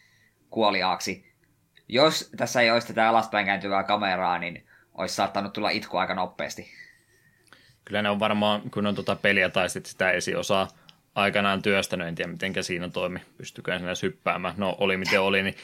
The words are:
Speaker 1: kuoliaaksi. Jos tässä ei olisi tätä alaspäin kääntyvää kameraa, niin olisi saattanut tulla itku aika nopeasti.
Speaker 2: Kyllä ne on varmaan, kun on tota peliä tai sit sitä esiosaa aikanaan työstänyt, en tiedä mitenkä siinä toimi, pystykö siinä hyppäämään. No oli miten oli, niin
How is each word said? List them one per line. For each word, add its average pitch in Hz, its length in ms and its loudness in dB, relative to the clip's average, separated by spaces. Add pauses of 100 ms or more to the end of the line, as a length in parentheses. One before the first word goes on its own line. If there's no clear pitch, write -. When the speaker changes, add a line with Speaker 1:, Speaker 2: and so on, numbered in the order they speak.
(500)
Speaker 1:
kuoliaaksi. 95 800 0 (640)
Jos 139 460 4
tässä 123 240 0
ei 113 100 6
olisi 117 160 2
tätä 113 220 4
alaspäin 110 360 2
kääntyvää 98 380 0
kameraa, 92 560 2
niin 87 280 -10 (260)
olisi 92 220 -4
saattanut 98 380 -2
tulla 104 160 -2
itku 92 280 -4
aika 92 160 0
nopeasti. 90 580 -6 (1120)
Speaker 2:
Kyllä 101 160 -2
ne 104 80 2
on 101 100 2
varmaan, 107 420 2 (100)
kun 104 160 -2
on 101 80 0
tota 98 200 -2
peliä 98 340 4
tai 92 200 0
sit - 160 -8
sitä 92 260 0
esiosaa 90 560 0 (480)
aikanaan 101 460 2
työstänyt, 92 460 0
en 85 80 -6
tiedä 87 160 -6
mitenkä 90 300 -6
siinä 90 280 -6
toimi, 90 300 -4 (180)
pystykö - 400 -6
siinä 90 240 -4
hyppäämään. 90 560 -2
No 95 220 0
oli 95 180 2
miten 95 240 2
oli, 98 220 2
niin 98 200 -2